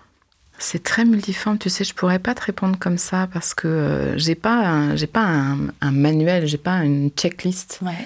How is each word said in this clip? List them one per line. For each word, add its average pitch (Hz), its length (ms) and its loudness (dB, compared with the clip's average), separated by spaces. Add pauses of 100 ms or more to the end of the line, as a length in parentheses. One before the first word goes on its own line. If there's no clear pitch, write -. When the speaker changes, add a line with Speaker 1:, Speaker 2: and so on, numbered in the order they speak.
(580)
Speaker 1:
C'est - 260 -6
très - 220 2
multiforme. 214 520 2
Tu 190 120 -4
sais, 190 140 -2
je - 100 -4
pourrais 185 260 2
pas 233 160 -4
te - 80 -10
répondre 190 340 0
comme 175 200 0
ça 185 340 -2
parce 175 220 -4
que, - 140 -4
euh, 143 500 0
j'ai 160 180 0
pas 220 200 0 (120)
un, 147 280 2
j'ai 151 120 0
pas 170 160 0
un, 143 340 2 (240)
un 139 100 0
manuel, 156 560 2
j'ai 147 120 -2
pas 185 240 0
une 143 260 2
checklist. - 720 -4
Speaker 2:
Ouais. 180 100 -4 (140)